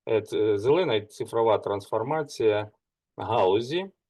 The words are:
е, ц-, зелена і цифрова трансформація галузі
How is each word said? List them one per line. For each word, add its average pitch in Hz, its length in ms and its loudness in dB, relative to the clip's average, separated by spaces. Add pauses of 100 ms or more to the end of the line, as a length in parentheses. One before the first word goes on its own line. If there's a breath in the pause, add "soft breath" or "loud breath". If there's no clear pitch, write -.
е, 110 120 2
ц-, 107 360 0
зелена 135 380 2
і 104 100 -4
цифрова 113 520 0
трансформація 107 1120 -2 (460)
галузі 117 720 0 (200)